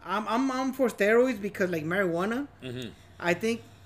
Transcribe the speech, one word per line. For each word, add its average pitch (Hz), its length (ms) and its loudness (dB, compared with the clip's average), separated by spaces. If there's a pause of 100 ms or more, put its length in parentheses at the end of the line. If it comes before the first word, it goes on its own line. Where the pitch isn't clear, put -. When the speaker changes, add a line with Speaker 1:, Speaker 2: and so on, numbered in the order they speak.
Speaker 1:
I'm, 208 220 -4
I'm, 254 240 0
I'm 262 220 -2
for 254 160 2
steroids 226 520 4
because, 196 280 -2
like, 160 160 -2
marijuana, 196 640 0 (140)
Speaker 2:
Mm-hmm. 123 280 -8 (280)
Speaker 1:
I 175 160 0
think 226 280 -2 (240)